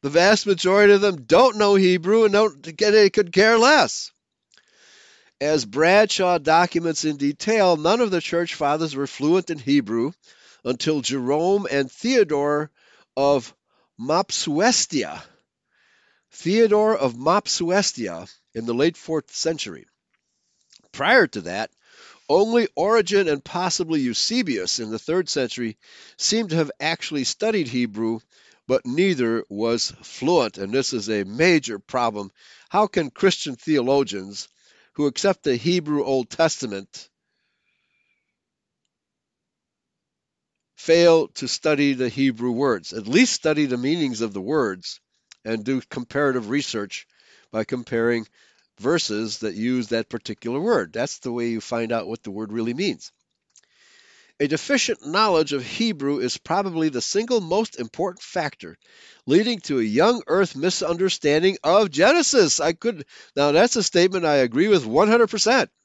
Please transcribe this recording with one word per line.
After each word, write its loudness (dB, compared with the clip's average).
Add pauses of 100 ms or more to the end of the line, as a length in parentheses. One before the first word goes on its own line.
The -6
vast 4
majority 4
of 4
them -2
don't 6
know 4
Hebrew 4
and 2
don't, 2
they 4
could 0
care 6
less. 4 (1300)
As 0
Bradshaw 2
documents 2
in -2
detail, 2
none 2
of 0
the -2
church -4
fathers -2
were -4
fluent 0
in -8
Hebrew 0 (500)
until -2
Jerome 0
and -2
Theodore 0 (460)
of 2 (460)
Mopsuestia. -2 (1080)
Theodore 2
of -2
Mopsuestia -2 (220)
in -8
the -4
late 2
fourth -8
century. -8 (1080)
Prior 4
to -8
that, -6 (580)
only 4
Origen 2
and -2
possibly -4
Eusebius -2
in -8
the -6
third -4
century -6 (380)
seem -2
to -2
have 0
actually -4
studied -2
Hebrew, -4 (460)
but 0
neither 0
was -2 (120)
fluent, 0
and -8
this -2
is -6
a -2
major 0
problem. -4 (380)
How 2
can -2
Christian -2
theologians -2 (480)
who 0
accept -2
the 0
Hebrew -2
Old -2
Testament -4 (3750)
fail 4
to -10
study 0
the -2
Hebrew -2
words? -2
At -10
least 2
study 0
the -2
meanings -2
of -4
the -8
words -4 (440)
and -6
do -2
comparative -4
research -6 (440)
by -4
comparing -4 (520)
verses -4
that -6
use -2
that -4
particular -8
word. -2
That's -6
the -10
way -4
you -4
find -6
out -4
what -10
the -12
word -10
really -4
means. -6 (1300)
A 0
deficient -2
knowledge 0
of -4
Hebrew -4
is -4
probably -2
the -6
single -2
most -4
important -8
factor -10 (500)
leading 2
to -4
a 0
young 2
earth 0
misunderstanding 0
of 4
Genesis. 4
I 0
could, -6 (300)
now 2
that's 4
a -2
statement 0
I 2
agree 2
with 2
one 4
hundred 4
percent. 0 (140)